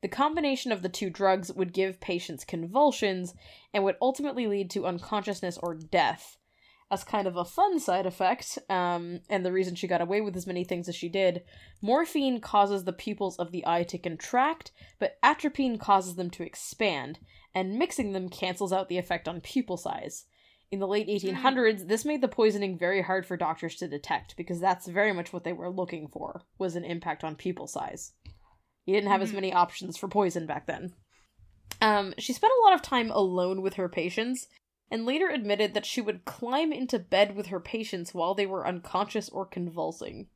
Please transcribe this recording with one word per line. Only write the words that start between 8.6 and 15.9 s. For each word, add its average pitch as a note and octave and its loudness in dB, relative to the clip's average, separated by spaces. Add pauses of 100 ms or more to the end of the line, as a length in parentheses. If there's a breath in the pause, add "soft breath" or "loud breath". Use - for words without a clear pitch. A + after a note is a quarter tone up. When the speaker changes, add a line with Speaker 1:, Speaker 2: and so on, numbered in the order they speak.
Speaker 1:
um, F3 0
and F#3+ 0
the F3+ 0
reason F#3 0
she F#3 -6
got F3 4
away F#3 2
with G3+ -2
as F3+ -6
many F3+ -2
things F3 -4
as E3+ -6
she E3+ -6
did, F3+ 2 (380 loud breath)
morphine C4 2
causes G3+ 4
the F3+ -2
pupils G3 -4
of E3+ -4
the F3+ -4
eye G#3 2
to B3+ -4
contract, B3 -2 (280 loud breath)
but - 0
atropine C4+ 2
causes F#3 4